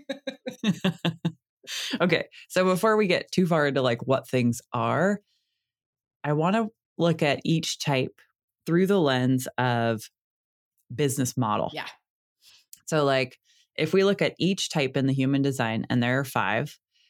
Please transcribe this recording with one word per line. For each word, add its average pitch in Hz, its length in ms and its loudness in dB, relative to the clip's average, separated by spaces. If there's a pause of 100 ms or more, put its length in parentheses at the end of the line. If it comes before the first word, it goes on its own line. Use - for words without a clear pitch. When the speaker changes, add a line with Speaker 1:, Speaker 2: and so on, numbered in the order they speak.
(640)
Speaker 1:
<laughs> - 0 -
Speaker 2:
<laughs> - 1400 -6
Okay. - 240 2 (240)
So 185 160 0
before 196 320 2
we 214 80 2
get - 260 0
too 185 140 2
far 156 220 2
into, 135 160 0
like, 120 240 0
what 127 200 0
things 120 340 0 (120)
are, 135 480 0 (1040)
I 147 100 0
wanna 190 340 0 (300)
look 165 240 2
at 143 240 2
each 160 340 -2
type 135 400 -2 (460)
through 175 220 2
the 196 120 2
lens 131 480 2 (120)
of 117 420 0 (920)
business 135 440 -2
model. 110 360 0
Speaker 1:
Yeah. 151 140 -10 (1000)
Speaker 2:
So, 151 180 2
like, 131 320 0 (400)
if 156 160 0
we 190 100 4
look 196 180 2
at 147 180 0
each 185 300 -2
type 139 280 -2
in 135 80 2
the 135 80 2
human 135 300 0
design, 120 460 -2
and 120 120 2
there 127 180 0
are 139 60 -2
five, 113 520 -2 (320)